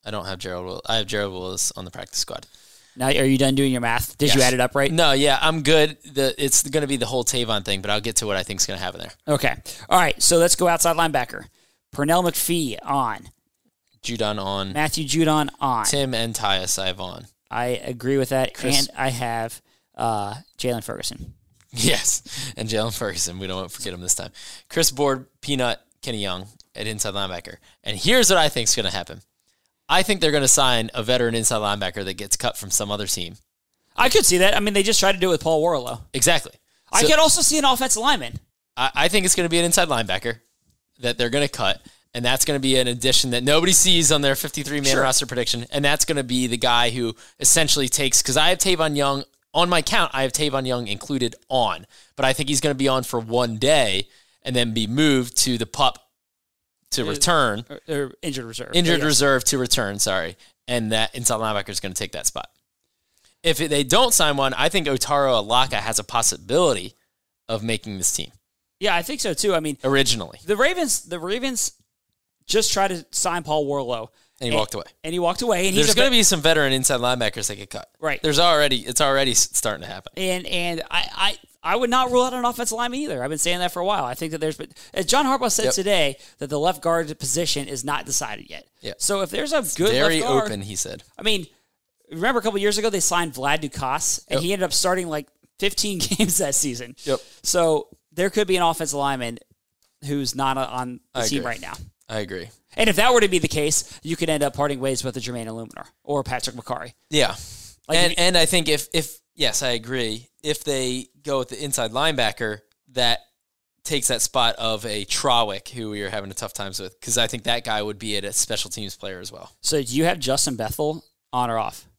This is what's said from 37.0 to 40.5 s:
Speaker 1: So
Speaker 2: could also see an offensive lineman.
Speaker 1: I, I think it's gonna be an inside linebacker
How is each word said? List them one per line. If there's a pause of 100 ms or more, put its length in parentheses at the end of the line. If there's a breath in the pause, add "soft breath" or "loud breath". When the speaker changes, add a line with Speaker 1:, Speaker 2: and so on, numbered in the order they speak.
Speaker 1:
So
Speaker 2:
could
also
see
an
offensive
lineman. (380)
Speaker 1:
I,
I
think
it's
gonna
be
an
inside
linebacker (600)